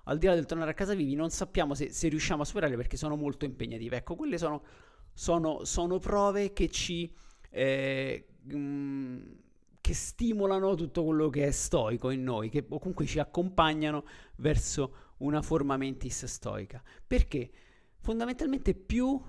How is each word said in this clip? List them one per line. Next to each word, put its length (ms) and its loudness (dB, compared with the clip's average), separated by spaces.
al 140 -2
di 80 4
là 80 8
del 120 4
tornare 260 -2
a 20 -6
casa 200 -2
vivi 220 0
non 140 0
sappiamo 460 0
se, 180 -4
se 160 0
riusciamo 320 0
a 40 0
superarle 300 0
perché 220 -2
sono 180 -2
molto 300 -4
impegnative. 500 -6
Ecco, 220 -6
quelle 200 -2
sono, 280 -2
sono, 500 0
sono 340 0
prove 540 2
che 160 4
ci... 420 -4
Eh, 760 0
mm, 680 -6
che 140 2
stimolano 840 0
tutto 300 0
quello 240 4
che 180 2
è 40 2
stoico 580 0
in 140 -2
noi, 260 0
che 180 -2
o 100 -6
comunque 280 -2
ci 140 -2
accompagnano 840 2
verso 800 0
una 220 0
forma 360 0
mentis 480 -4
stoica. 580 -8
Perché? 420 2
Fondamentalmente 720 0
più 560 0